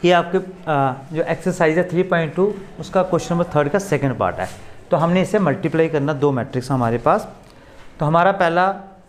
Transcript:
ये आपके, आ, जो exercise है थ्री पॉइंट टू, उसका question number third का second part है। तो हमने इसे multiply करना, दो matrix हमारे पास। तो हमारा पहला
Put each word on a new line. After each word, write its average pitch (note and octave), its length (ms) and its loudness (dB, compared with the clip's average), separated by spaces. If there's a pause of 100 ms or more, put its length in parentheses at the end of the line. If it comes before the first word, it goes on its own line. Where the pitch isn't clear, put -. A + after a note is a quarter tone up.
ये F3 80 6
आपके, F3 240 2 (280)
आ, C#3 280 0 (180)
जो D#3+ 120 -2
exercise E3 540 0
है F3 120 0
थ्री F3 160 0
पॉइंट E3 300 -2
टू, G3+ 180 2 (260)
उसका F#3 240 0
question F3 300 -2
number E3+ 180 2
third D3 180 2
का G3+ 120 0
second C3+ 360 0
part G#2 200 0
है। F#2 100 -4 (440)
तो F3 60 2
हमने E3+ 240 2
इसे G3 200 0
multiply D#3+ 480 2
करना, D3 260 0
दो C#3+ 160 2
matrix B2+ 400 -4
हमारे A#2+ 280 0
पास। D#3+ 280 2 (720)
तो D3+ 60 -2
हमारा E3+ 280 4
पहला F3+ 380 2 (380)